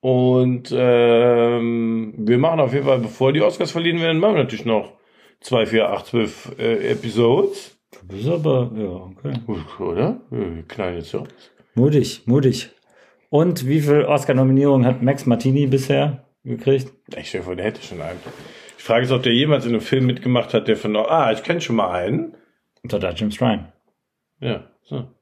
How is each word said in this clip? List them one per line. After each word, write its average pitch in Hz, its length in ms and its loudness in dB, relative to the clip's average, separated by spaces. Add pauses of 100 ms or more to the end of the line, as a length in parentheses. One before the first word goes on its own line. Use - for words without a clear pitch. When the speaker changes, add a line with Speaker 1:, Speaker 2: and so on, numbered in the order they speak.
Speaker 1:
Und, 127 760 2
ähm, 117 1400 2
wir 113 200 2
machen 160 220 2
auf 127 120 2
jeden 139 140 0
Fall, 131 120 4
bevor 120 340 0
die 151 100 2
Oscars 180 280 0
verliehen 170 300 -2
werden, 165 180 0
machen 202 180 2
wir 147 80 2
natürlich 113 220 -10
noch 110 260 0 (480)
zwei, 113 260 0
vier, 104 240 2
acht, 98 160 -6
zwölf, - 520 -4
äh, 113 320 -2
Episodes. 120 880 0 (140)
Speaker 2:
Du - 220 -20
bist 107 140 -6
aber, 147 480 0
ja, 107 120 -6
okay. 92 500 -10 (440)
Speaker 1:
Oder? 110 380 -2 (100)
Ja, 123 80 -8 (180)
wir 80 120 -14
knallen 90 280 -8
jetzt 82 140 -12
so - 100 -6
aus. - 80 -14 (460)
Speaker 2:
Mutig, 135 520 0
mutig. 131 440 2 (600)
Und 151 380 0
wie 151 120 2
viel 147 240 4
Oscar-Nominierungen 135 800 4
hat 127 160 0
Max 135 240 0
Martini 131 400 2
bisher 135 580 0 (200)
gekriegt? 127 480 -2 (240)
Speaker 1:
Ich - 120 -14
stell 95 120 -8
dir 87 60 -10
vor, 90 100 -8
der 92 100 -4
hätte - 160 -6
schon 90 180 -14
einen. 82 180 -10 (600)
Die - 40 -20
Frage 120 220 2
ist, 127 80 0
ob 127 100 0
der 120 100 2
jemals 135 340 2
in 120 60 -2
einem 110 80 0
Film 131 260 0
mitgemacht 123 480 0
hat, 110 140 2
der 110 80 4
von, 107 200 -4
ah, 123 360 2
ich 107 100 -4
kenn 170 180 -2
schon 123 160 -4
mal 98 140 0
einen. 98 440 -4 (480)
Speaker 2:
Unter 98 320 -4
James 104 260 -6
Ryan. 101 320 -2 (680)
Speaker 1:
Ja, 123 300 -8 (120)
so. 131 260 -12 (120)